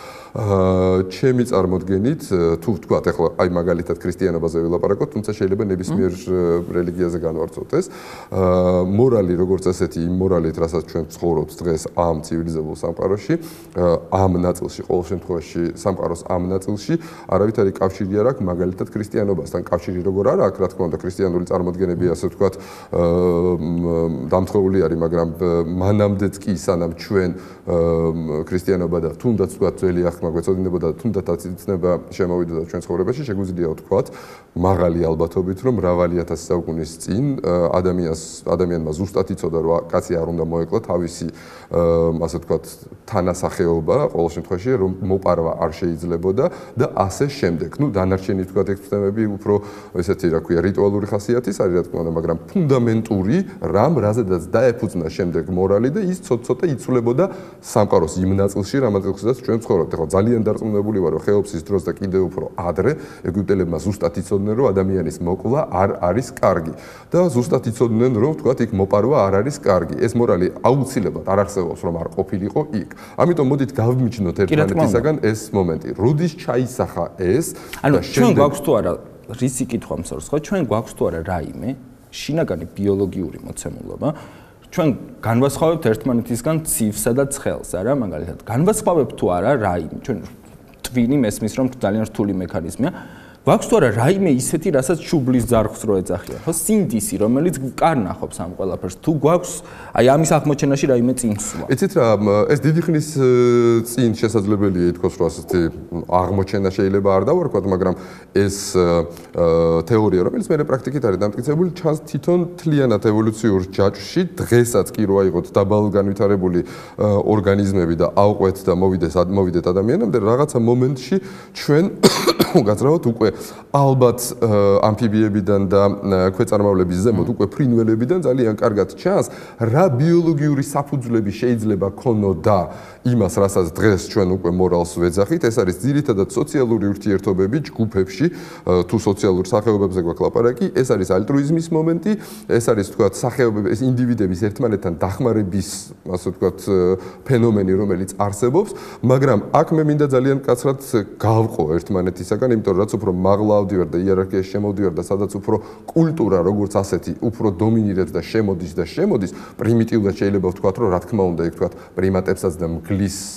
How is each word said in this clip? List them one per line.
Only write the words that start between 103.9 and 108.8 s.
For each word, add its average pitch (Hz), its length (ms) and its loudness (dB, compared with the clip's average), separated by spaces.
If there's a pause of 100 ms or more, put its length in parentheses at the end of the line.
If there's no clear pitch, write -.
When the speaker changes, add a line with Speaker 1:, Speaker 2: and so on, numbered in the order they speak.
Speaker 1:
შესაძლებელია 101 760 2
ითქვას, 87 280 0
რომ 87 100 0
ასეთი 82 360 0 (460)
აღმოჩენა 95 640 0
შეიძლება 98 400 2
არ 95 160 4
დავარქვათ, 135 400 0
მაგრამ 92 300 0 (360)
ეს, 98 260 2 (120)
ე, 92 160 4 (460)